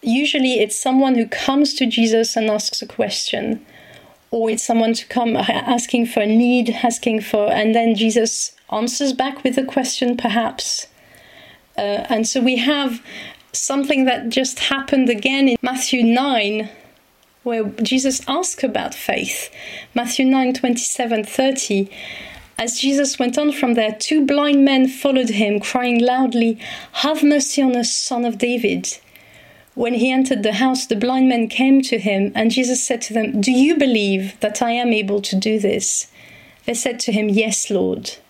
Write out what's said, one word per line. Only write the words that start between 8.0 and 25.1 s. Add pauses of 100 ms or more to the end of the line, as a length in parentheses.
answers
back
with
a
question,
perhaps. (920)
Uh,
and
so
we
have (520)
something
that
just
happened
again
in
Matthew
nine, (720)
where (180)
Jesus
asked
about
faith. (460)
Matthew
nine,
twenty-seven,
thirty. (680)
As
Jesus
went
on
from
there,
two
blind
men
followed